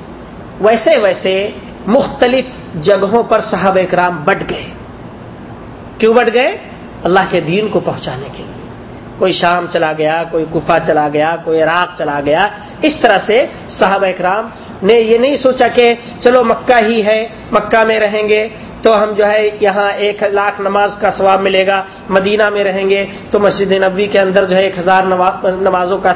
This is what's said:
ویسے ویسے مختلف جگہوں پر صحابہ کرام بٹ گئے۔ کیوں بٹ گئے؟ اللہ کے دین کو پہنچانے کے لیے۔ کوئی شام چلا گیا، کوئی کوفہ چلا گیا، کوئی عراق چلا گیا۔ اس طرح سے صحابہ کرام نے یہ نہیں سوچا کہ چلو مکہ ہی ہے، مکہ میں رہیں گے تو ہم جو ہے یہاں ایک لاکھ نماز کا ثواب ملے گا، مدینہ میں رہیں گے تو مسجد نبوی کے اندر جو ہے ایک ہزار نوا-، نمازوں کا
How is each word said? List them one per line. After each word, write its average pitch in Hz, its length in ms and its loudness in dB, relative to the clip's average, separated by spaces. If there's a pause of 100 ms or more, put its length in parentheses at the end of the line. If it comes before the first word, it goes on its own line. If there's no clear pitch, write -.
(600)
ویسے 233 380 4
ویسے 190 500 0 (380)
مختلف 254 580 0 (360)
جگہوں 196 420 2
پر 220 160 0
صحابہ 185 520 0
کرام 175 320 0
بٹ 190 260 0
گئے۔ - 160 -8 (1300)
کیوں 220 160 4
بٹ 214 200 4
گئے؟ 302 240 0 (460)
اللہ 180 160 2 (100)
کے 175 120 0
دین 190 260 -2
کو 180 120 0
پہنچانے 143 480 -6 (100)
کے - 60 -14
لیے۔ - 100 -14 (640)
کوئی 185 140 2
شام 175 420 0
چلا 160 240 0
گیا، 156 340 0
کوئی 160 180 -2
کوفہ 165 280 0 (100)
چلا 151 260 2
گیا، 156 300 2
کوئی 160 180 0
عراق 175 360 0
چلا 147 280 -4
گیا۔ 160 200 2 (360)
اس 311 200 2
طرح 208 160 6
سے 240 280 2 (240)
صحابہ 196 380 0 (100)
کرام 196 300 -2 (340)
نے 220 180 6
یہ 226 180 4
نہیں 269 180 2
سوچا 254 320 2
کہ 233 260 4 (260)
چلو 247 240 4
مکہ 226 400 2
ہی 220 220 2
ہے، 220 220 2 (240)
مکہ 220 320 2
میں 220 160 2
رہیں 208 300 0
گے 214 200 2 (320)
تو 214 220 6
ہم 214 100 -2
جو 202 140 2
ہے 214 220 2 (100)
یہاں 202 320 2
ایک 208 320 -2
لاکھ 202 380 0
نماز 202 300 2 (100)
کا 196 100 2
ثواب 190 300 2
ملے 190 260 2
گا، 196 160 0 (260)
مدینہ 208 400 2
میں 202 140 0
رہیں 190 260 0
گے 196 160 2 (260)
تو 208 80 2
مسجد 196 320 2
نبوی 190 360 2
کے 202 120 2
اندر 190 260 2
جو 180 100 0
ہے 190 80 4
ایک 190 160 -2
ہزار 185 240 4
نوا-، 190 400 0
نمازوں 185 540 0
کا 185 180 0